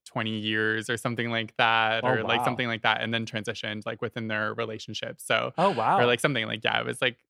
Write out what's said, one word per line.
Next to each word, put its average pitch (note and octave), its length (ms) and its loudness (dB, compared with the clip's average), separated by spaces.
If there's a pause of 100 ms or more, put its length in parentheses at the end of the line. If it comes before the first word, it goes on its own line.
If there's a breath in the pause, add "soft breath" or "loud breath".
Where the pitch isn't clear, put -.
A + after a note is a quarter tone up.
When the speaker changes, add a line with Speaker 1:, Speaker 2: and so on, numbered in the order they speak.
Speaker 1:
twenty A2 320 -4
years A2 520 0
or A#2 80 -2
something A#2 340 -2
like A2+ 260 -4
that, A2+ 460 4
Speaker 2:
Oh, B2 60 2
Speaker 1:
or, A2+ 140 2
like, A#2 160 2
Speaker 2:
wow. B2 60 0
Speaker 1:
something B2 220 0
like A2+ 160 -4
that, A2+ 180 4
and A2+ 120 -2
then A2+ 120 0
transitioned, G#2+ 600 -6
like, A#2 160 -6
within A2+ 260 -4
their G#2+ 260 -2
relationship. A2 680 -8
So, A#2+ 360 0
Speaker 2:
Oh, F#3+ 140 4
wow. C3 260 2
Speaker 1:
or, B2 80 6
like, A#2+ 140 4
something B2+ 260 2
like, A2 180 -6
yeah, A2+ 160 2
it A#2+ 60 -2
was, B2+ 160 -6
like, B2 160 0 (120)